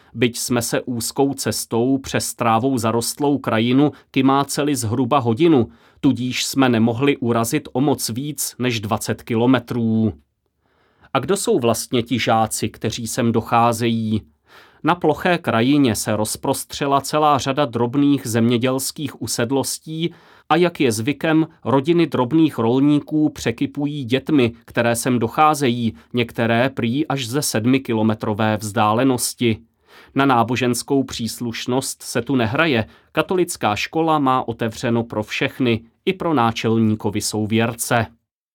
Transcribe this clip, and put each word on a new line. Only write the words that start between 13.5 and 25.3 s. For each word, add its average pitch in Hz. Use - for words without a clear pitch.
Na 160
ploché 170
krajině 120
se 107
rozprostřela 139
celá 151
řada 139
drobných 131
zemědělských 123
usedlostí 139
a, 156
jak 175
je 123
zvykem, 151
rodiny 143
drobných 135
rolníků 143
překypují 139
dětmi, 131
které 120
sem 123
docházejí, 123